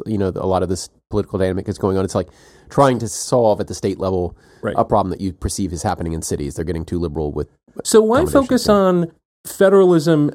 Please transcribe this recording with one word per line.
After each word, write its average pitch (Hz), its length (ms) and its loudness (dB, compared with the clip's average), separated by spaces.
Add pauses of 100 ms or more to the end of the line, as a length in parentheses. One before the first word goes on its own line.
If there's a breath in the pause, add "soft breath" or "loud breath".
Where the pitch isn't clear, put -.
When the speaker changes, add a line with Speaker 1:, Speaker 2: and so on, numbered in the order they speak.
Speaker 1:
You 107 140 -4
know, 95 180 0
a - 100 -4
lot 92 160 2
of 90 60 -2
this 90 220 -6 (180)
political 104 300 -4
dynamic 92 280 -2
is 101 120 -6
going 95 180 0
on. 95 80 0
It's 95 100 -4
like 95 140 -2 (400 soft breath)
trying 135 300 2
to 113 100 -6
solve 113 500 0
at 98 100 -6
the 101 60 -10
state 95 240 -4
level 92 380 -4 (240 soft breath)
Speaker 2:
Right. 104 160 -4
Speaker 1:
a 117 80 2
problem 98 280 0
that 82 100 -10
you 95 100 -6
perceive 95 400 -6
is 82 100 -8
happening 85 300 -4
in 80 80 -6
cities. 76 360 -6
They're 85 100 -6
getting 82 180 -6
too 87 140 -6
liberal 78 340 -4
with 73 160 -6 (360)
Speaker 2:
So 220 180 4
why 220 160 2
Speaker 1:
accommodations, 339 140 0
Speaker 2:
focus 254 340 2
Speaker 1:
yeah. 214 80 6
Speaker 2:
on 180 380 2 (320)
federalism 170 920 4